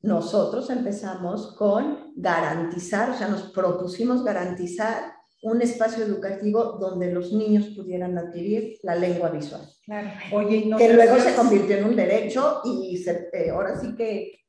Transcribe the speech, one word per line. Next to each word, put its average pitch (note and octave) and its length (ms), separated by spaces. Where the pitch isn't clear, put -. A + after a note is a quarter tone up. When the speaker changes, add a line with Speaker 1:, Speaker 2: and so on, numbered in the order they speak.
Speaker 1:
nosotros G#3 680
empezamos G3+ 840
con A#3 580
garantizar, F3 960
o B3 40
sea, G#3 140
nos - 220
propusimos F#3 720
garantizar F3+ 880
un A#3 180
espacio A#3 440
educativo G3+ 760
donde F3+ 320
los F3 200
niños G#3+ 340
pudieran F3+ 400
adquirir F3 680
la F3 100
lengua F3 360
visual. D3 320
Speaker 2:
Claro. G#3 240
Speaker 3:
Oye, G#3 240
y G#3+ 120
no A3 100
Speaker 1:
Que A#3 100
Speaker 3:
sé A#3 60
Speaker 1:
luego A#3 220
Speaker 3:
si B3 60
Speaker 1:
se - 80
Speaker 3:
es - 40
Speaker 1:
convirtió G3+ 440
en G3+ 60
un A#3+ 120
derecho B3 680
y F#3 340
se, E3+ 340
eh, E3 180
ahora - 280
sí G#3 180
que A3 520